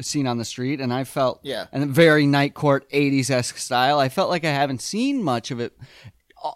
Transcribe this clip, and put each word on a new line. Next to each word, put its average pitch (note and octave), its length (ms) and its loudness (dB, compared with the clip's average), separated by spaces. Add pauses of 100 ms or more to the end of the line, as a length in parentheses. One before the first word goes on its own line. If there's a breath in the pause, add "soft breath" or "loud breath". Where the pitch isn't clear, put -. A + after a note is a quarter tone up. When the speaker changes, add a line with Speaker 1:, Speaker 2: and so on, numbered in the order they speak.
Speaker 1:
seen C#3+ 240 -4
on A#2+ 140 -2
the A2+ 60 -6
street, C3 360 -6
and B2+ 100 -2
I C3 120 -2
felt, C3 400 -2
Speaker 2:
Yeah. A#2+ 280 -8
Speaker 1:
and C#3 200 -2
very D3+ 340 6
Night C#3+ 300 2
Court C#3 340 0
eighties-esque C3+ 680 0
style. C3 400 2
I C3+ 100 2
felt - 220 -2
like E3+ 120 -2
I D#3+ 80 0
haven't C#3 300 -2
seen C4 400 -2
much B2 300 -2
of B2 80 -6
it. A#2+ 180 -8 (680 loud breath)
Uh, D3+ 120 -6